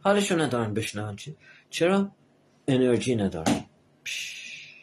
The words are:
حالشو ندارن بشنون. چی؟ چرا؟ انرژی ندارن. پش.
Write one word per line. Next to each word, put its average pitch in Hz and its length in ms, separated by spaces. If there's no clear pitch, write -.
حالشو 202 360
ندارن 117 380
بشنون. 107 420
چی؟ - 200
چرا؟ 196 400
انرژی 123 480
ندارن. 85 480
پش. - 800